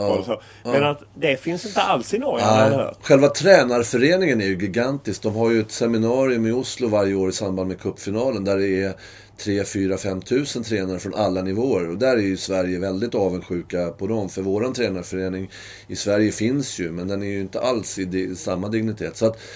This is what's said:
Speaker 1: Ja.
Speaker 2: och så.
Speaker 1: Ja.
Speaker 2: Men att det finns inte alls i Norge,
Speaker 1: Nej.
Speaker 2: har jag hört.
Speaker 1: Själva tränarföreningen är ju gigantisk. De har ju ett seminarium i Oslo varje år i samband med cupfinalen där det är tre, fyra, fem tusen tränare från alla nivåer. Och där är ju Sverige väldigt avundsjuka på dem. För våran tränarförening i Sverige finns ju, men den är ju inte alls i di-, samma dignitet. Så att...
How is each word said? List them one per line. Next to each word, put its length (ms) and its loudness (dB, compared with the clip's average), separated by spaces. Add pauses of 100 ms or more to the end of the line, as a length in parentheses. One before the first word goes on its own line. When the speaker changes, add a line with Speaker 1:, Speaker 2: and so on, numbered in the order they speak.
Speaker 1:
Ja. 100 2
Speaker 2:
och 60 -4
så. 160 -4 (240)
Speaker 1:
Ja. 80 -2
Speaker 2:
Men 120 4
att 180 0 (120)
det 260 0
finns 260 -4
inte 140 0
alls 340 0
i 40 0
Norge, 280 0
Speaker 1:
Nej. 80 6 (100)
Speaker 2:
har 60 6
jag 80 2
hört. 240 -4
Speaker 1:
Själva 260 6
tränarföreningen 1120 4
är 60 2
ju 120 0
gigantisk. 640 -2
De 140 0
har 140 2
ju 100 4
ett 120 -4
seminarium 760 2
i 60 2
Oslo 360 -2
varje 260 2
år 140 2
i 40 0
samband 360 -2
med 120 -6
cupfinalen 640 -2
där 140 2
det 240 2
är 100 -2 (460)
tre, 260 -2
fyra, 320 0
fem 260 -4
tusen 400 -2
tränare 360 -2
från 160 -8
alla 280 0
nivåer. 480 0
Och 80 -6
där 180 2
är 60 2
ju 140 0
Sverige 420 -2
väldigt 360 -2
avundsjuka 760 -2
på 160 -6
dem. 220 -2
För 140 -6
våran 300 0
tränarförening 800 -4 (380)
i 80 -10
Sverige 360 2
finns 480 -2
ju, 100 -4
men 180 -6
den 140 -4
är 40 -6
ju 140 -4
inte 200 -6
alls 380 -2
i 60 -4
di-, 320 -4
samma 320 -4
dignitet. 480 -4
Så 100 2
att... 120 -2 (180)